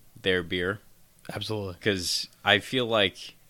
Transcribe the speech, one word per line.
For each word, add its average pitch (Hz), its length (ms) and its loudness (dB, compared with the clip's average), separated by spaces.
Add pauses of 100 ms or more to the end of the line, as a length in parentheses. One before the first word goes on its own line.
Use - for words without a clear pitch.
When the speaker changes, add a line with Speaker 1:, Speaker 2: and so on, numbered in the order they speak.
(200)
Speaker 1:
their 92 240 2
beer. 90 340 -2 (560)
Speaker 2:
Absolutely. 101 460 -6
Speaker 1:
'Cause 95 480 -2 (160)
I 101 160 6
feel 127 260 -2
like 107 480 0 (160)